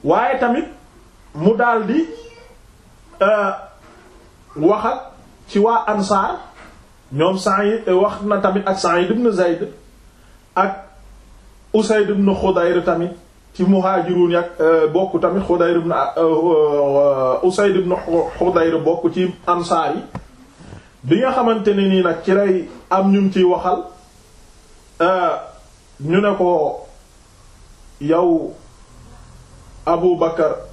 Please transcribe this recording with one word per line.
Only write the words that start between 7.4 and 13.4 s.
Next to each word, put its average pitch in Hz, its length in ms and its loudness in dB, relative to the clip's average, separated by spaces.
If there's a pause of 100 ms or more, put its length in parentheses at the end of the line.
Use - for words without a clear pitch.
wax 202 340 0
na 208 160 0
tamit 196 260 0
ak 190 140 -2
Sa'id 175 320 0
ibn 233 200 0
Zayd 175 360 -2 (880)
ak 190 300 -2 (880)
Usayd 214 360 2
ibn 196 240 2
Khudayr 175 520 0
tamit 170 260 -2 (420)